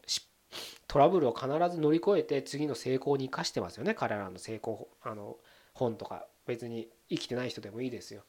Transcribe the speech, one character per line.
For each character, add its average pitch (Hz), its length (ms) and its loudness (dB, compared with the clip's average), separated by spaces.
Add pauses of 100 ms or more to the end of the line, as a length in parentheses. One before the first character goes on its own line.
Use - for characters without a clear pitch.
し-、 - 200 -4 (600)
ト - 100 2
ラ 143 100 10
ブ 185 120 6
ル 139 100 6
を 113 40 2
必 - 140 -4 (220)
ず 175 100 -4
乗 151 120 6
り 165 60 6
越 196 200 4
え 156 60 2
て 139 180 0
次 143 240 -4
の 143 80 -2
成 131 220 0
功 139 220 2
に 135 80 0
生 127 60 -8
か 151 120 -4
し - 80 -4
て 120 100 -2
ま 90 80 -4
す - 80 -14
よ 104 60 -8
ね、 208 100 0
彼 113 220 0
ら 98 140 -4
の 92 100 -12
成 110 160 -8
功、 - 340 -8 (140)
あ 110 100 -6
の、 107 240 -12 (360)
本 117 220 0
と 101 100 -12
か。 87 200 -10 (220)
別 120 200 -4
に 113 220 -6 (220)
生 165 80 0
き - 80 -6
て 123 80 -2
な 127 100 -2
い 120 40 -4
人 - 120 -8
で 104 80 -12
も 107 120 -10
い 131 60 -2
い 123 40 -4
で 107 100 -10
す - 140 -16
よ。 98 140 -18